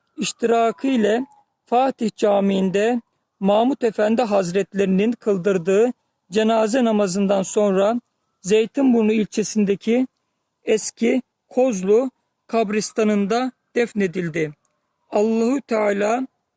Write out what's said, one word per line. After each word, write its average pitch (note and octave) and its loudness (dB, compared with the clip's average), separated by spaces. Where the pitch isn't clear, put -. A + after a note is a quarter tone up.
iştirakı A3+ -2
ile A#3+ 0
Fatih B3 0
Camii'nde G3 0
Mahmut G#3+ 0
Efendi A3 0
Hazretlerinin G3 0
kıldırdığı G3 0
cenaze A3 2
namazından G3+ 0
sonra G#3 0
Zeytinburnu A3+ 2
ilçesindeki A3 -2
eski A3+ -2
Kozlu A#3 0
kabristanında G#3+ -2
defnedildi. F3 -4
Allahu A3+ 0
Teala G#3+ -2